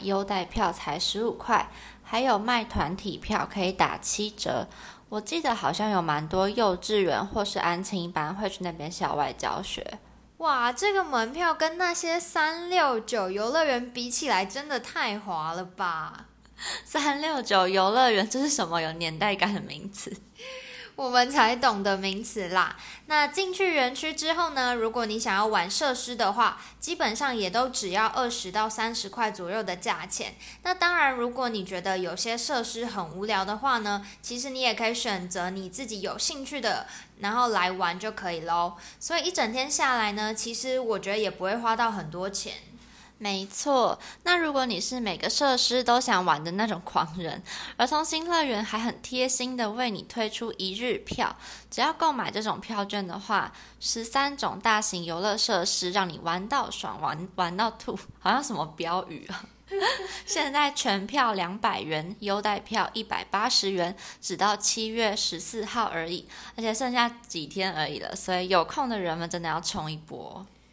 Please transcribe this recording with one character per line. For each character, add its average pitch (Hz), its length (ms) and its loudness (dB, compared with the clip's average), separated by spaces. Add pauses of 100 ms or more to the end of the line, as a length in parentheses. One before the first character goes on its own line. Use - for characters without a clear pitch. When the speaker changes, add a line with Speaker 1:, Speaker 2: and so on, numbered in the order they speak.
Speaker 1:
优 196 220 0
待 196 200 0
票 180 280 0
才 160 260 -4
十 202 260 0
五 226 100 0
块， - 360 0 (320)
还 - 160 -2
有 254 200 4
卖 226 260 0
团 190 320 -2
体 - 220 -6
票 - 340 0
可 202 100 -2
以 180 80 2
打 - 280 2
七 - 320 0
折。 - 360 -2 (440)
我 214 100 -4
记 320 200 -2
得 269 140 2
好 147 160 0
像 208 200 0
有 190 100 4
蛮 156 260 0
多 190 220 2
幼 214 300 4
稚 208 220 2
园 151 240 4
或 202 200 -2
是 202 140 -2
安 175 260 0
亲 175 260 -2
班 156 240 -2
会 202 140 -2
去 - 160 -4
那 170 80 -4
边 165 180 -8
校 147 240 -2
外 139 200 0
教 - 280 -2
学。 - 360 -6 (400)
Speaker 2:
哇， 262 340 2
这 392 180 2
个 392 140 2
门 240 260 0
票 330 240 2
跟 320 220 2
那 349 160 2
些 339 260 0
三 339 520 0
六 294 280 4
九 220 320 -2
游 208 200 0
乐 320 140 4
园 247 280 0
比 247 180 -6
起 269 200 2
来， 196 160 4
真 269 200 -8
的 269 140 -2
太 247 380 -2
划 165 340 -4
了 175 100 -4
吧！ 175 600 -4 (320)
Speaker 1:
<laughs> - 300 -8
三 285 340 0
六 302 220 0
九 190 260 4
游 190 220 4
乐 247 200 6
园， 208 180 4
这 254 120 -2
是 294 80 2
什 254 180 2
么 165 140 0
有 160 120 0
年 160 260 -4
代 202 180 2
感 190 160 2
的 202 80 -2
名 196 320 -10
词？ - 180 -4 (840)
Speaker 2:
我 262 120 -2
们 247 220 6
才 220 260 6
懂 233 260 2
的 196 140 4
名 190 260 -2
词 190 280 0
啦。 180 260 4 (300)
那 302 200 4
进 370 280 -2
去 370 180 2
园 262 220 2
区 311 180 -2
之 311 220 0
后 330 160 0
呢， 254 240 2
如 226 160 0
果 233 160 0
你 214 120 -4
想 220 160 0
要 208 120 4
玩 196 240 2
设 262 240 2
施 247 200 -4
的 208 200 2
话， 226 260 2 (180)
基 330 160 -4
本 233 220 0
上 262 180 0
也 202 140 0
都 240 220 2
只 202 200 -2
要 208 140 2
二 240 240 0
十 190 240 -6
到 220 160 0
三 226 260 -2
十 208 140 -4
块 214 220 0
左 180 200 -6
右 220 120 -2
的 185 120 -4
价 180 300 -2
钱。 110 300 -4 (280)
那 359 120 0
当 349 200 4
然， 285 200 4
如 240 160 0
果 247 180 -2
你 208 160 -2
觉 180 160 -4
得 190 160 2
有 180 180 -2
些 233 220 -2
设 240 260 0
施 233 220 -4
很 196 280 -4
无 185 120 -6
聊 190 180 2
的 208 140 -2
话 254 220 2
呢， 202 280 -2 (140)
其 - 180 -6
实 269 120 -4
你 262 100 -6
也 240 140 2
可 226 160 0
以 233 40 -2
选 196 320 -2
择 180 220 -2
你 190 220 -8
自 247 160 -4
己 214 160 -6
有 185 160 -4
兴 277 260 -2
趣 277 160 -6
的， 196 260 0 (340)
然 202 140 -2
后 247 140 4
来 185 240 2
玩 180 260 0
就 214 140 -6
可 190 200 -6
以 165 80 -4
咯。 170 360 0 (220)
所 330 200 -2
以 285 60 0
一 359 80 -2
整 262 180 0
天 262 200 -2
下 269 260 4
来 214 160 2
呢， 214 220 -2
其 233 180 -2
实 254 260 0
我 226 200 0
觉 190 120 -4
得 208 60 0
也 208 140 0
不 180 140 -6
会 196 120 2
花 233 180 2
到 226 160 2
很 175 200 -6
多 180 180 -4
钱。 - 240 -6 (720)
Speaker 1:
没 196 240 -2
错， 254 520 4 (240)
那 349 160 6
如 320 120 2
果 269 140 2
你 202 160 0
是 254 180 -2
每 208 200 -2
个 - 100 -2
设 269 260 4
施 247 300 4
都 247 160 6
想 196 240 4
玩 151 180 4
的 170 100 -4
那 208 140 2
种 185 160 -2
狂 - 240 0 (120)
人， 165 240 -4 (340)
儿 240 100 4
童 302 160 2
新 320 240 0
乐 339 160 4
园 220 220 0
还 214 140 -4
很 233 240 -2
贴 254 260 0
心 254 260 0
的 233 180 0
为 240 180 0
你 180 140 -4
推 214 260 -2
出 226 260 -4
一 185 160 -4
日 233 220 -2 (100)
票， - 320 -2 (340)
只 226 120 -2
要 302 100 4
购 320 180 2
买 214 200 -2
这 208 120 -4
种 214 160 -2
票 208 240 -4
券 202 240 -4
的 170 120 -8
话， 202 340 -2 (260)
十 - 240 -2
三 277 320 0
种 185 240 -2
大 214 220 4
型 180 240 -2
游 165 160 -4
乐 202 160 2
设 190 260 2
施 - 280 0
让 190 180 2
你 160 140 -8
玩 190 260 -2
到 277 220 0
爽， 113 320 -6
玩， 156 320 -4
玩 175 200 0
到 220 180 2
吐， - 220 -8 (260)
好 180 100 2
像 262 120 4
什 233 140 -4
么 151 80 0 (100)
标 170 360 -2
语 - 200 -12
啊。 - 140 -10 (400)
<laughs> 440 400 -2
现 302 260 0
在 285 200 2
全 202 360 0
票 247 280 2
两 190 240 -4
百 208 240 0
元， 156 380 -4
优 202 200 0
待 202 180 0
票 208 360 -2
一 220 100 -2
百 - 200 -4
八 208 220 0
十 196 240 2
元， 180 240 0 (280)
只 190 120 -4
到 202 220 2
七 220 300 0
月 220 280 0
十 175 240 -2
四 214 280 -2
号 233 180 0
而 165 240 -2
已， 175 180 -6 (300)
而 226 60 -6
且 220 100 0
剩 247 180 0
下 240 160 4 (220)
几 156 180 -6
天 190 280 -2
而 156 120 0
已 143 120 -6
了， - 180 -6
所 185 180 0
以 185 140 0
有 180 160 6
空 277 240 -2
的 226 100 -2
人 170 200 -2
们 170 100 -4
真 170 140 -4
的 165 80 -6
要 156 100 0
冲 156 320 -2
一 156 60 -8
波。 156 480 -12 (260)